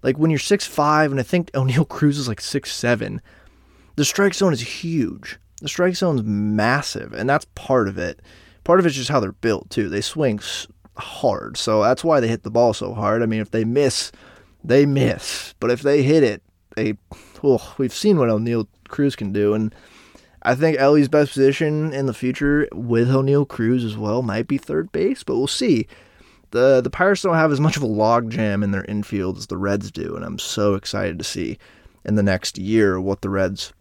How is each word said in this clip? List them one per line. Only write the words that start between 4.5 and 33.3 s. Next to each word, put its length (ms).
is 80
huge. 800
The 80
strike 260
zone's 300
massive, 880
and 180
that's 240
part 320
of 120
it. 220
Part 160
of 60
it's 80
just 140
how 100
they're 140
built, 380
too. 180
They 140
swing 380
s-, 260
hard, 580
so 260
that's 220
why 160
they 80
hit 140
the 80
ball 240
so 180
hard. 300
I 40
mean, 140
if 100
they 140
miss, 480
they 220
miss. 720
But 120
if 100
they 220
hit 200
it, 200
they, 220
oh, 360
we've 160
seen 240
what 100
O'Neal 400
Cruz 280
can 160
do, 220
and 200
I 120
think 240
Ellie's 300
best 240
position 640
in 120
the 80
future 580
with 380
O'Neal 360
Cruz 380
as 120
well 260
might 240
be 120
third 340
base, 320
but 120
we'll 120
see. 400
The, 300
the 100
Pirates 320
don't 120
have 180
as 80
much 160
of 60
a 60
logjam 760
in 60
their 140
infield 520
as 120
the 80
Reds 340
do, 260
and 80
I'm 140
so 360
excited 440
to 60
see 340
in 100
the 80
next 340
year 440
what 200
the 80
Reds 520